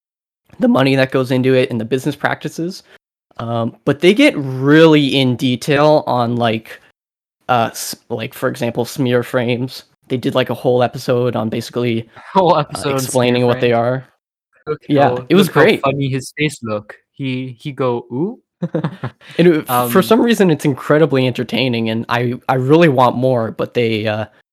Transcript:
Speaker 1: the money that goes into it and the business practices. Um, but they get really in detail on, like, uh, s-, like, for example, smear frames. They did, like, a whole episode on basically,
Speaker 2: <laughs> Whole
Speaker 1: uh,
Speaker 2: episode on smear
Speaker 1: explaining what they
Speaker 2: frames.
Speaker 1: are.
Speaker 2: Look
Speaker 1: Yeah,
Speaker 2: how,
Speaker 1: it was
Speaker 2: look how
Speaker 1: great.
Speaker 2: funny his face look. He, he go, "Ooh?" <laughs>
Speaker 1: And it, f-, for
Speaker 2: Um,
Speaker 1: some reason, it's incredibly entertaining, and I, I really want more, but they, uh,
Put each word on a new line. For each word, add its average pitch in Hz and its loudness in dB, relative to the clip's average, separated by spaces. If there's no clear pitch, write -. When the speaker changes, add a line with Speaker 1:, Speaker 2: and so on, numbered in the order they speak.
Speaker 1:
the 254 2
money 135 4
that 131 2
goes 131 0
into 131 2
it 127 2
and 117 -4
the 110 -6
business 131 -4
practices. 160 -6
Um, 117 -4
but 143 0
they 180 6
get 277 4
really 143 4
in 127 2
detail 143 2
on, 123 0
like, 113 -2
uh, 117 0
s-, - -10
like, 117 -8
for 131 -6
example, 123 -4
smear 123 0
frames. 123 -4
They 131 -4
did, 131 -4
like, 127 0
a 120 -6
whole 123 0
episode 123 -2
on 113 -4
basically, 117 -4
Speaker 2:
<laughs> - -18
Whole 180 4
Speaker 1:
uh, 160 2
Speaker 2:
episode 147 -4
on 135 -2
smear 131 -4
Speaker 1:
explaining 123 2
what 123 0
they 123 2
Speaker 2:
frames. 117 2
Speaker 1:
are. 127 -4
Speaker 2:
Look 151 -8
Speaker 1:
Yeah, 139 4
Speaker 2:
how, 123 -4
Speaker 1:
it 151 4
was 190 4
Speaker 2:
look - -8
how 147 4
Speaker 1:
great. 220 2
Speaker 2:
funny 139 -2
his 127 -6
face 151 -4
look. 107 -8
He, 131 -8
he 151 -10
go, 127 -4
"Ooh?" 175 -6
<laughs> 170 -6
Speaker 1:
And 175 4
it, 156 2
f-, 123 0
for 147 2
Speaker 2:
Um, 139 4
Speaker 1:
some 220 2
reason, 220 2
it's 151 -2
incredibly 143 0
entertaining, 120 -2
and 113 -4
I, 120 -2
I 131 0
really 151 4
want 127 2
more, 123 0
but 117 -6
they, 113 0
uh, 107 -2